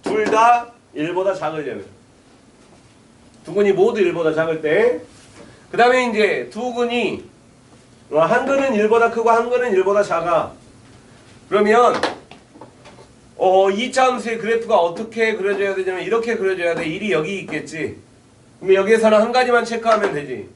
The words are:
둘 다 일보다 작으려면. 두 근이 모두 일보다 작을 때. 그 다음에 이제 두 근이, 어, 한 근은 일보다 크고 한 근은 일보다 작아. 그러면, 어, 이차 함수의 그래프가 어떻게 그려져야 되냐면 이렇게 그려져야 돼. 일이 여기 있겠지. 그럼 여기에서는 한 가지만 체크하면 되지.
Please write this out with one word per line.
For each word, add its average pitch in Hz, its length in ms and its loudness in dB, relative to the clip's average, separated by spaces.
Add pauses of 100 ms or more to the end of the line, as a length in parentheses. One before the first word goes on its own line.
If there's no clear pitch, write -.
둘 214 240 -2
다 233 400 4 (280)
일보다 180 400 -2
작으려면. 143 500 -8 (1600)
두 160 100 -14
근이 202 180 4
모두 214 280 2
일보다 165 340 0
작을 160 280 -2
때. 190 380 2 (720)
그 - 60 -8
다음에 247 340 4
이제 180 420 0
두 240 220 -8
근이, 240 500 -4 (880)
어, 151 100 2
한 233 260 2
근은 269 280 0
일보다 226 360 2
크고 226 200 0
한 233 180 2
근은 247 240 -2
일보다 196 300 2
작아. 165 500 -2 (960)
그러면, 214 460 4 (1400)
어, 190 320 4
이차 247 360 0
함수의 226 320 -2
그래프가 220 380 -2
어떻게 214 580 -2
그려져야 196 400 -2
되냐면 185 280 -6
이렇게 226 340 -2
그려져야 180 380 -2
돼. 160 120 -6
일이 190 240 -6
여기 165 300 -2
있겠지. 147 560 -8 (640)
그럼 190 140 2
여기에서는 214 440 4
한 226 140 2
가지만 240 320 2
체크하면 220 500 -2
되지. 131 420 -10